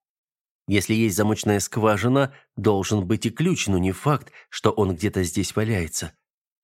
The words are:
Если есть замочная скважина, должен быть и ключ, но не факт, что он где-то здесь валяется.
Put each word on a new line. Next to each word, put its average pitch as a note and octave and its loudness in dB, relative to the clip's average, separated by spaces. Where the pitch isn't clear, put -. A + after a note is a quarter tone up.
Если G2+ 0
есть A2 2
замочная G#2 2
скважина, A#2 0
должен G2+ 0
быть A2 -2
и A#2 -2
ключ, D#3 -2
но F#2+ 2
не F#2 0
факт, C#3+ -2
что - 0
он F#2+ 0
где-то F#2+ -2
здесь F2+ -4
валяется. G2 -4